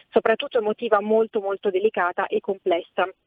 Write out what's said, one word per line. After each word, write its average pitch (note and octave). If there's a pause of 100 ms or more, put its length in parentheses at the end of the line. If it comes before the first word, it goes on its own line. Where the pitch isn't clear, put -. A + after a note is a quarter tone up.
(100)
soprattutto -
emotiva G#3+
molto, A3
molto G3
delicata F#3
e G#3+
complessa. F#3+ (180)